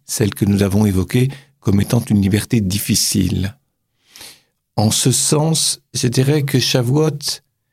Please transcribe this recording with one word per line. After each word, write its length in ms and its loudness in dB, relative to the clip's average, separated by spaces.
celle 300 -2
que 100 -2
nous 160 2
avons 240 2
évoquée 440 0
comme 220 0
étant 260 -2
une 140 2
liberté 400 0
difficile. 960 -2
En 160 2
ce 200 2
sens, 680 0
je 120 -2
dirais 360 2
que 160 0
Shavuot, 840 0